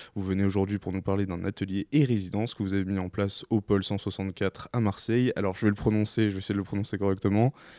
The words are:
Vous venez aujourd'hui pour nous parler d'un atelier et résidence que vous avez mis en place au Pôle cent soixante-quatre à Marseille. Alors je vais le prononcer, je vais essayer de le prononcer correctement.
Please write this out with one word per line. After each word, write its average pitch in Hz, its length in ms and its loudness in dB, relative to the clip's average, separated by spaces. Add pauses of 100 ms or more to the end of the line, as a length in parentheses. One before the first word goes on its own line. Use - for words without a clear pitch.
(160)
Vous 98 80 -4
venez 95 200 2
aujourd'hui 98 360 2
pour 95 120 -8
nous 92 120 -4
parler 98 240 0
d'un 90 180 -6
atelier 98 460 -4
et 147 120 6
résidence 104 520 -2
que 104 80 -4
vous 98 100 -2
avez 98 120 2
mis 98 120 -2
en 90 120 -4
place - 420 -4
au 110 100 4
Pôle 98 220 2
cent 101 160 -2
soixante-quatre 95 760 -4
à 123 60 0
Marseille. 113 560 0
Alors 95 180 0
je - 80 -12
vais 107 80 4
le 104 60 4
prononcer, 107 540 2
je 98 40 -2
vais 95 60 -6
essayer 98 160 -2
de 98 40 0
le 98 40 0
prononcer 101 340 -4
correctement. 101 560 4 (260)